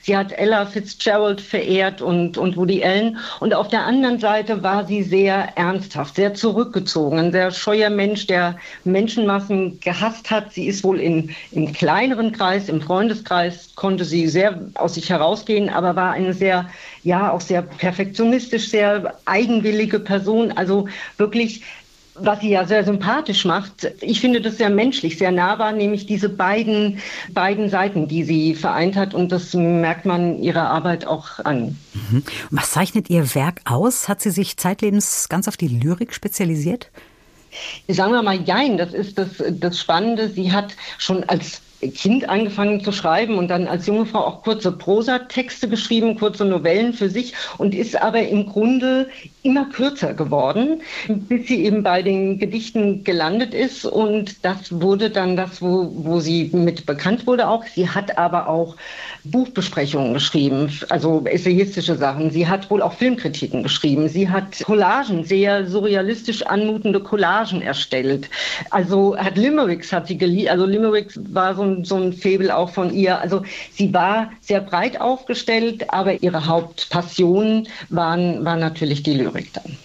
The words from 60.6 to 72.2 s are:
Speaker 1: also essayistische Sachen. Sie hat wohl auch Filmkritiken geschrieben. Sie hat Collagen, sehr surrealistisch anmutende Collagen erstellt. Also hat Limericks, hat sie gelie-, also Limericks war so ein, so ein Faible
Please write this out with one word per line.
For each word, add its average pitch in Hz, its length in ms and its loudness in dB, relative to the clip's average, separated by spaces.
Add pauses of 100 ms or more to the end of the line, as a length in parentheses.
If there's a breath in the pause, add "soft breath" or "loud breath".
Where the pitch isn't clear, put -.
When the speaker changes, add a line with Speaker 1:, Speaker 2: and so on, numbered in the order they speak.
Speaker 1:
also 151 360 2
essayistische 180 720 2
Sachen. 143 360 0
Sie 165 160 0
hat 196 220 -2
wohl 202 120 2
auch 175 120 0
Filmkritiken - 720 -2
geschrieben. 151 460 2
Sie 180 200 0
hat 190 340 -2
Collagen, 208 600 2
sehr 196 440 2
surrealistisch 202 760 0
anmutende 214 560 0
Collagen 196 640 0
erstellt. 135 680 -2 (400 loud breath)
Also 196 480 2
hat 190 200 0
Limericks, 226 540 2
hat 170 160 -2
sie 180 100 -6
gelie-, 175 320 2
also 180 160 4
Limericks 208 540 0 (140)
war 185 220 2
so 196 80 -2
ein, 185 220 0
so 190 100 0
ein 185 180 0
Faible 190 380 2